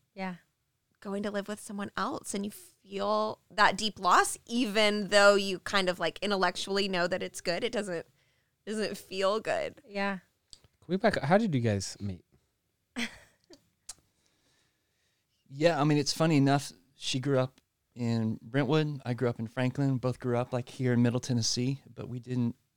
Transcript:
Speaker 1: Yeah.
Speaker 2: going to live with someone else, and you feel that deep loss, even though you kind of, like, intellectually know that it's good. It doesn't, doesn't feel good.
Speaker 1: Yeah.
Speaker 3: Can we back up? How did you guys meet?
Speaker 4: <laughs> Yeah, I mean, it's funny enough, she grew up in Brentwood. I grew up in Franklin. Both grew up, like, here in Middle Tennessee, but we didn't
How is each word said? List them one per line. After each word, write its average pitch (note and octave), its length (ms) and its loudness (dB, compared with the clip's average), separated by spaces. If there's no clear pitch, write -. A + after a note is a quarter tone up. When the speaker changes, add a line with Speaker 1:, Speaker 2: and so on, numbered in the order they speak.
Speaker 1:
Yeah. F#3 200 -8
Speaker 2:
going G3+ 220 -6
to G#3 80 -4
live G3+ 160 -6
with G#3 120 -10
someone G3+ 380 -10
else, G#3+ 360 -6
and G3+ 120 -4
you G#3 60 -8
feel G#3 880 -4
that F#3+ 260 6
deep G#3 220 -6
loss, D4+ 460 4
even G#3 640 2
though G3+ 260 8
you G3 240 -2
kind F#3+ 300 0
of, F3+ 100 -2
like, E3 220 -4
intellectually G3 640 0
know F3+ 200 0
that F3+ 140 -4
it's F#3 200 -10
good. E3+ 220 -4
It A3+ 80 -4
doesn't, G3+ 340 -6
doesn't G#3 320 -6
feel F#3+ 420 -2
good. - 480 -4
Speaker 1:
Yeah. G3 320 -4
Speaker 3:
Can - 360 -20
we F3 100 -2
back G3+ 200 2
up? - 60 -6
How D#3+ 140 4
did G#3+ 160 -2
you B2+ 80 0
guys G#2 380 -2
meet? F#2+ 240 -8
Speaker 4:
<laughs> A#3 120 -4
Yeah, D3+ 300 2
I C#3 60 4
mean, D3+ 120 4
it's C#3 160 0
funny D#3+ 240 4
enough, C#3 340 4
she - 240 -4
grew C3 200 0
up C3 200 -2
in A#2 460 -2
Brentwood. D3 640 0
I B2 80 -2
grew A#2+ 160 0
up A#2 100 -4
in A#2 80 -6
Franklin. C3 500 0
Both B2 220 -4
grew A#2+ 180 0
up, B2+ 140 -2
like, B2 180 -4
here B2+ 240 0
in A#2+ 80 6
Middle A#2+ 180 4
Tennessee, B2 640 -2
but - 140 -10
we B2 100 -10
didn't A#2+ 360 -2